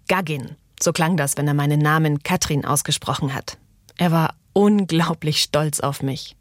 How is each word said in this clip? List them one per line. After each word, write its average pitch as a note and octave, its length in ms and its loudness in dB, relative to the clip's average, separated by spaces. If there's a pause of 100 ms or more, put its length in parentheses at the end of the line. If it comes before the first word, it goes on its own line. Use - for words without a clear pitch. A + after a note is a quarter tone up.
Gaggin. D#3+ 480 -2 (260)
So E3+ 100 2
klang E3+ 240 0
das, C#3+ 200 -2
wenn C#3+ 100 0
er C#3+ 80 2
meinen D3 260 2
Namen D3+ 420 2
Katrin D#3+ 420 -2
ausgesprochen - 720 -2
hat. - 240 -10 (400)
Er F3 140 2
war D#3+ 220 2 (180)
unglaublich E3+ 920 2
stolz D3+ 380 -2
auf C#3 220 -4
mich. C3+ 380 -6